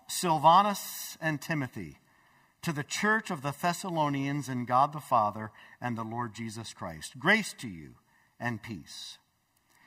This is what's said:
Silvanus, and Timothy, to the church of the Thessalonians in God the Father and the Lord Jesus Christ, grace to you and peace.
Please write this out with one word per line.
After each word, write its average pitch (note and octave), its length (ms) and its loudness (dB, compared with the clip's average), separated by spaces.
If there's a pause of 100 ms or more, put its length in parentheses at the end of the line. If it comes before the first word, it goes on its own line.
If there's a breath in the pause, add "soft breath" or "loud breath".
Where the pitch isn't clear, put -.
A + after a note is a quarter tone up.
Silvanus, F3 1120 4
and D#3+ 200 -2
Timothy, A#2+ 600 -4 (640 soft breath)
to E3+ 100 -2
the C#3+ 100 -4
church G#3+ 480 0
of D#3 120 -6
the C#3 100 -2
Thessalonians D3 960 -2
in B2 160 -2
God C3 300 4
the D3+ 60 -6
Father G#2+ 520 2 (260 loud breath)
and A#2+ 200 -4
the A2+ 60 -4
Lord A2+ 300 -6
Jesus A2+ 380 -10
Christ, E2+ 460 -12
grace F#3+ 360 2
to - 140 -10
you D2+ 300 -14 (420)
and A#2 220 -2
peace. - 560 -12 (680 soft breath)